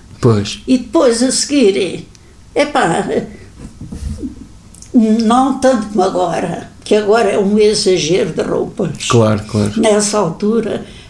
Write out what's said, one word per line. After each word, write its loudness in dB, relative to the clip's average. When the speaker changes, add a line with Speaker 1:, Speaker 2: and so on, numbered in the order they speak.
Speaker 1:
Pois. 0
Speaker 2:
E 4
depois, 2
a 2
seguir, 0
epá, 0
não 2
tanto 2
como 0
agora, -2
que 0
agora 2
é -2
um 2
exagero 2
de -4
roupas. -4
Speaker 1:
Claro, 2
claro. 0
Speaker 2:
Nessa 2
altura, -2